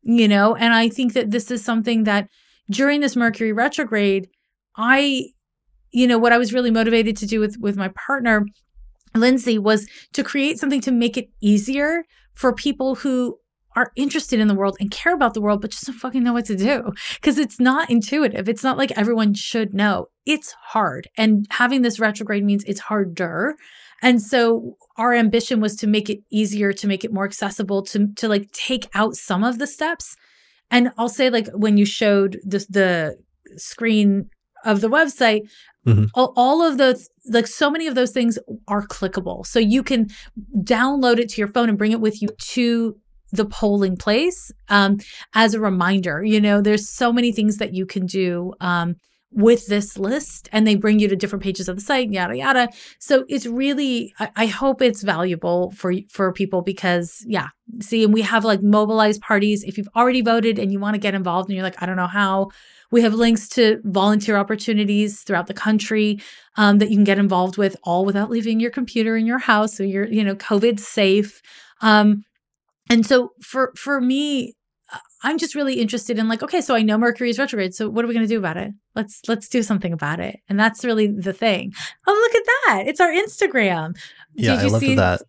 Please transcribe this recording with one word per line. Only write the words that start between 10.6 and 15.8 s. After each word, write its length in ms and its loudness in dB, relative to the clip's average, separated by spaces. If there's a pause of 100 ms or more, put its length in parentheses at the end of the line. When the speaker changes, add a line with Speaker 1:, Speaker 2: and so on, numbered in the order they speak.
Speaker 1:
to 100 -4
make 260 0
it 120 -6 (120)
easier 600 0 (300)
for 200 0
people 440 -4
who 420 -2 (380)
are 200 -2
interested 420 -2
in 80 4
the 80 4
world 240 -2
and 140 -6
care 200 -2
about 220 0
the 60 -4
world, 200 0
but 120 -10
just 120 -12